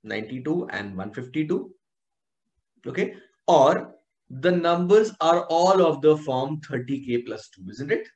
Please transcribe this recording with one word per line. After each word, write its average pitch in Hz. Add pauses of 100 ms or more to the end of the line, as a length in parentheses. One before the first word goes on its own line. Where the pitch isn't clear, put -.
ninety-two 127
and 98
one 101
fifty-two. 151 (1160)
Okay. 151 (320)
Or 156 (360)
the 131
numbers 180
are 170
all 180
of 147
the 151
form 147
thirty 131
K 120
plus 110
two, 92
isn't 135
it? 226